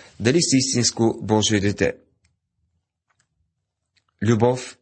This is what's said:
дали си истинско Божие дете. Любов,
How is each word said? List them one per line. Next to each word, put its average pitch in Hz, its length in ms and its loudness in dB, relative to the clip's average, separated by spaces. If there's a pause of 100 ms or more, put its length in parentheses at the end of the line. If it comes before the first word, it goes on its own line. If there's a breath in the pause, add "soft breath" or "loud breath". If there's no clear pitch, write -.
(200 loud breath)
дали 131 220 2
си - 160 0
истинско 120 640 0
Божие 107 380 0
дете. 98 360 -2 (2250)
Любов, 117 600 0